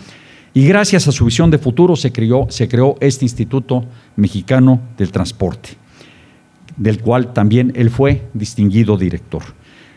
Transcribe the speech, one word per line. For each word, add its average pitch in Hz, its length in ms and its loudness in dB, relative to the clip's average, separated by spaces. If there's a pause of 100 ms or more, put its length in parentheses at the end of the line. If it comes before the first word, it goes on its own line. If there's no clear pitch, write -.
(540)
y 135 120 4
gracias 196 420 2
a 139 40 0
su - 140 0
visión 165 240 2
de 151 80 2
futuro 165 380 2
se 120 160 -4
creó, 120 360 0
se - 200 -4
creó 127 320 2
este 131 240 0
Instituto 123 600 -4 (320)
Mexicano 127 640 2 (160)
del 95 140 -2
Transporte, - 600 -6 (1080)
del 110 240 -2
cual 120 320 0
también 123 420 2
él 120 160 2
fue 139 440 0
distinguido 104 640 0
director. 85 460 -6 (540)